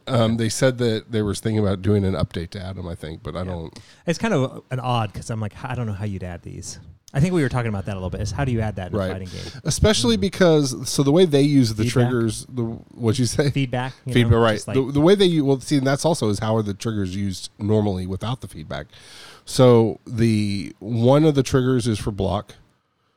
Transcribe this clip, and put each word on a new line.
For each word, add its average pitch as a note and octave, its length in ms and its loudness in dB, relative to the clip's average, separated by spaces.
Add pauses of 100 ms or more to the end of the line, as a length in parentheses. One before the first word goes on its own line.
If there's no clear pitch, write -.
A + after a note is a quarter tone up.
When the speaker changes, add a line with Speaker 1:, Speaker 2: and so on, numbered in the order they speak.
Speaker 1:
Um, A#2 320 2
they A2+ 120 0
said C3 280 2
that A2+ 340 -2
they A2 120 0
were G2+ 100 -2
thinking A2 320 -2
about F#2+ 160 -2
doing G2+ 240 2
an F#2+ 80 0
update - 380 -4
to G2+ 100 -12
add F#2+ 160 -12
'em, F2+ 100 -10
I E2+ 60 -8
think, E2 300 -12
but D#2 120 -12
I F2 40 -6
Speaker 2:
Yeah. F2 60 -6
Speaker 1:
don't E2+ 340 -10 (260)
Speaker 2:
It's E3 140 -2
kind A3+ 160 -2
of C3 340 -2
an B2+ 100 -6
odd, A#2+ 340 -2
'cause - 180 -12
I'm A2 100 -6
like, G#2 120 -6 (100)
"I B2+ 100 -8
don't A#2+ 140 -6
know G#2+ 60 -6
how F#2+ 120 -8
you'd G2 180 -8
add F2 200 -12
these." F#2 340 -14 (360)
I C3+ 80 0
think F3+ 120 2
we F3 80 2
were C3 80 0
talking A#2 200 -2
about G2 160 -6
that G#2+ 80 -8
a - 20 -6
little F#2 140 -6
bit, E2+ 100 -8
is G#2 120 -6
how C#3+ 120 -4
do C3 80 -2
you A2+ 80 0
add G#2+ 160 -4
that F#2 160 -8
in G#2+ 60 -4
Speaker 1:
Right. F#2+ 120 -2
Speaker 2:
a F#2+ 40 -6
fighting F#2 160 -10
game? F2+ 340 -12
Speaker 1:
Especially A3 540 2
Speaker 2:
Mm. F#3+ 40 -2
Speaker 1:
because, D3+ 680 2
so - 140 0
the C#3 80 4
way F3+ 140 6
they C#3+ 160 4
use C#3 320 4
the G#2+ 120 -2
Speaker 2:
Feedback? A#2+ 80 -2
Speaker 1:
triggers, A#2+ 600 0
the, A#2+ 100 -4
what'd A2+ 540 -4
you B2 80 2
say? C#3+ 240 0
Speaker 2:
Feedback, C3 440 -4 (120)
you B2+ 80 -8
Speaker 1:
Feedback, A#2 180 4
Speaker 2:
know, A#2 80 6
Speaker 1:
right. A2+ 160 4
Speaker 2:
just - 120 -10
like - 80 -6
Speaker 1:
The, C3+ 160 0
the C#3+ 100 2
way F3 140 8
they G3 100 4
u-, D#3+ 200 2
well, C#3 160 2
see, - 160 0
and C3 100 2
that's C#3 160 0
also D#3 240 0
is G2+ 120 0
how A2 180 0
are A2+ 40 2
the G2+ 120 -4
triggers G2 420 -4
used G2 420 -6
normally G2+ 480 0
without G2 360 -6
the - 80 -14
feedback. D2+ 380 -12 (580)
So A#2 600 4
the, G#2+ 720 -2
one A#2+ 440 2
of D#3+ 100 4
the C3+ 100 2
triggers B2+ 440 0
is A2 100 0
for - 140 -6
block. F#2+ 440 -4 (600)